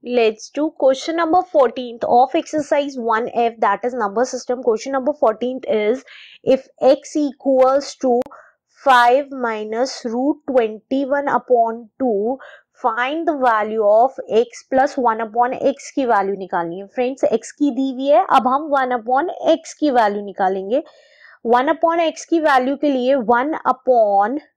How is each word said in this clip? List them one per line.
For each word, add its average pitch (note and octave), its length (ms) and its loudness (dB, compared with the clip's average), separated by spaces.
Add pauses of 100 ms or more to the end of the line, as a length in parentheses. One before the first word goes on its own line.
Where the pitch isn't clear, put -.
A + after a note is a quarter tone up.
(120)
Let's A3+ 380 0
do D4+ 220 -4
question C4+ 460 0
number E4 260 2
fourteenth B3 600 -2
of B3+ 300 2
exercise D4 640 -2
one A3+ 340 -2
F, A#3 280 -2
that G3+ 240 0
is B3 100 -4
number A3 320 -2
system. B3+ 380 -8
Question A#3 300 -2
number C4+ 200 -2
fourteenth B3+ 540 -2
is, A3 360 -2 (400)
if - 240 0 (140)
x C#4 340 0
equals C4+ 840 0
to B3+ 160 0 (720)
five B3+ 440 4
minus A3+ 640 -4 (120)
root B3+ 420 -2
twenty-one C4 800 -2
upon A#3 720 0
two, A#3+ 400 0 (460)
find B3+ 420 -2
the D#4 100 -2
value A3 480 0
of A3+ 320 4 (240)
x - 300 -6
plus C4+ 260 2
one A3+ 300 0
upon A#3+ 280 0 (200)
x - 200 -20
की C4+ 100 0 (100)
वैल्यू G3 240 0
निकालनी F3+ 400 -6
है। G3 80 -16
फ्रेंड्स, B3+ 380 -4
x - 340 -2
की C#4+ 160 2
दी C4+ 180 -4
हुई C4 140 -6
है, D#4 180 4 (140)
अब A#3 80 -2
हम C#4 280 -2
one B3+ 240 -2
upon B3+ 320 -2 (240)
x D#4+ 240 -12
की D4+ 120 0 (100)
वैल्यू G#3 240 0
निकालेंगे। G3 580 -2 (640)
वन B3 320 2
upon E4 320 0
x - 200 -14
की E4 100 2 (100)
वैल्यू C4+ 320 2
के D4+ 160 2
लिए B3+ 180 2 (220)
one C#4+ 200 -2 (200)
upon A3+ 640 2 (160)